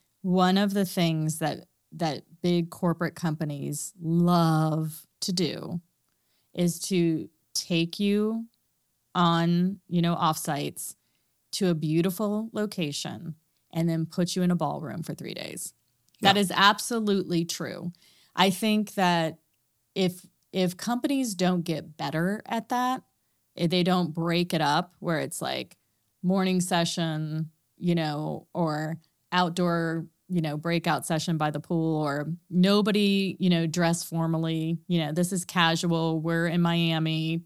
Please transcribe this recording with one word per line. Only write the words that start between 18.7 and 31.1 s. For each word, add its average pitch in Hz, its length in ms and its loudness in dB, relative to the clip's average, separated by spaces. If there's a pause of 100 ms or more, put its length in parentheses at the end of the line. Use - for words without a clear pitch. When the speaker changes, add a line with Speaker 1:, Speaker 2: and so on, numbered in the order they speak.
Speaker 1:
that 170 440 2 (560)
if, 180 320 0 (260)
if 180 240 0
companies 247 580 -2
don't 180 280 2
get 160 340 -6
better 160 500 -2
at 226 240 -6
that, 247 320 0 (540)
if 170 140 0
they 180 120 4
don't 175 320 2
break 170 400 0
it 160 60 0
up 151 400 0
where 160 200 -2
it's, 139 220 -6
like, 131 340 -6 (460)
morning 185 380 2
session, 160 880 -2 (260)
you 175 180 0
know, 151 600 -4
or 156 440 -2 (340)
outdoor, 170 760 0 (220)
you 180 120 0
know, 147 160 -2
breakout 165 500 0
session 160 300 -2